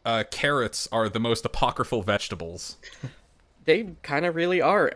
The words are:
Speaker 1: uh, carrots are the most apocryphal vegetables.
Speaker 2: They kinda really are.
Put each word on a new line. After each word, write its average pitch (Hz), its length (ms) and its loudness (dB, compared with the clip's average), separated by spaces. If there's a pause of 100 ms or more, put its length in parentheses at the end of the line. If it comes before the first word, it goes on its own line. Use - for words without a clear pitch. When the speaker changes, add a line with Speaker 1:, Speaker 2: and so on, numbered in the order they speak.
Speaker 1:
uh, 113 240 2
carrots 143 600 0
are 113 160 2
the 110 120 -2
most 117 260 0
apocryphal 123 560 0
vegetables. 90 760 -4 (920)
Speaker 2:
They 180 360 2
kinda 156 300 0
really 175 280 2
are. 170 360 4